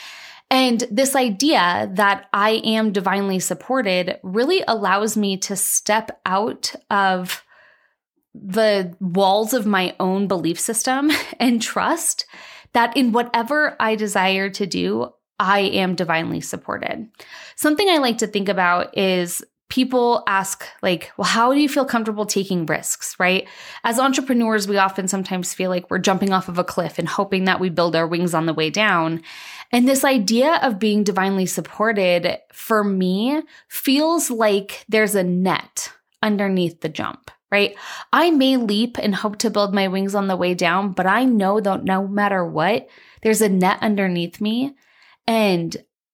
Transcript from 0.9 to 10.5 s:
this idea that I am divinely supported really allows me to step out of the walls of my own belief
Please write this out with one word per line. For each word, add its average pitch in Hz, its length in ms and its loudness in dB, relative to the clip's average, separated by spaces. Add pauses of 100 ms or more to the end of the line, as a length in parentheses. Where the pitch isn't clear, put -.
this 262 260 0
idea 214 800 2
that 202 400 0
I 208 160 2 (120)
am 220 300 0
divinely 190 480 0
supported 185 840 -2
really 247 460 0
allows 202 480 0
me 196 220 0
to 190 180 -6
step - 680 -2
out 190 480 -2 (160)
of 185 520 0 (920)
the 202 680 0
walls 196 540 2
of 226 120 0
my 185 320 0
own 190 300 0
belief 175 320 -2